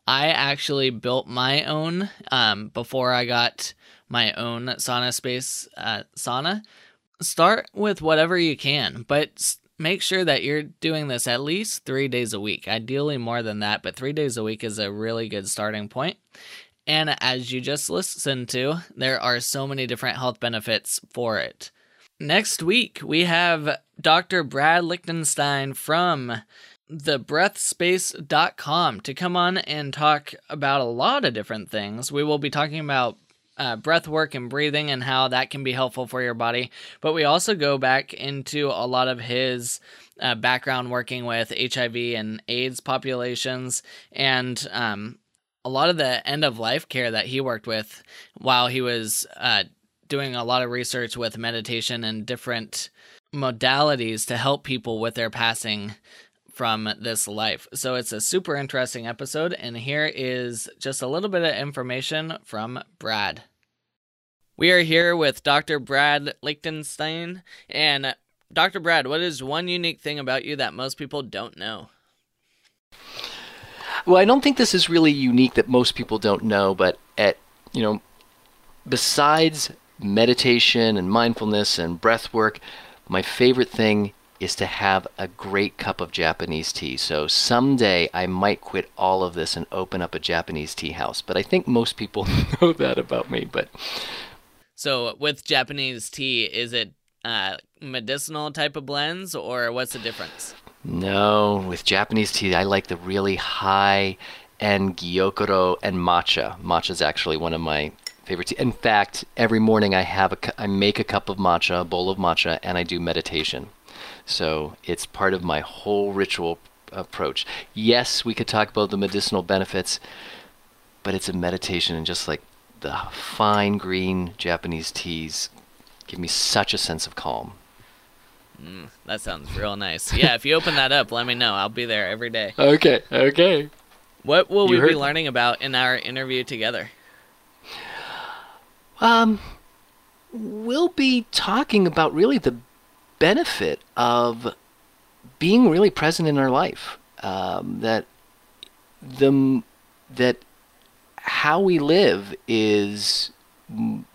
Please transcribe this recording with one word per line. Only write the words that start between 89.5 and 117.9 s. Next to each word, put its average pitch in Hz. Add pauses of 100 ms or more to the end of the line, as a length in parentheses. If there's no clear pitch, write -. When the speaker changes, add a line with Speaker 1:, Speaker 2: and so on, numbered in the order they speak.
Speaker 2:
and 82
open 95
up 85
a 80
Japanese 82
tea -
house. 78
But -
I 104
think 185
most 117
people 101 (180)
<laughs> -
know 175
that 131
about 120
me. 117
But - (1080)
Speaker 1:
So 123
with 147
Japanese 131
tea, 127
is 117
it, 117 (320)
uh, 98 (240)
medicinal 143
type 151
of 139
blends, 156
or 120
what's 123
the 127
difference? 107 (260)
Speaker 2:
No, 101
with 87
Japanese 104
tea, 95
I 90
like 98
the 90
really 95
high-end 98
Gyokuro 92
and 92
matcha. 87
Matcha 87
is 80
actually 78
one 80
of 80
my 76 (320)
favorite 90
tea. -
In 127
fact, 107 (100)
every 113
morning 110
I 92
have 92
a 98
cu-, -
I 107
make 101
a 113
cup -
of 98
matcha, 90
a -
bowl 90
of 95
matcha, 85
and 90
I 87
do 87
meditation. 82 (580)
So 78
it's 87
part 95
of 90
my 80
whole 101
ritual 90 (340)
approach. 87 (280)
Yes, 117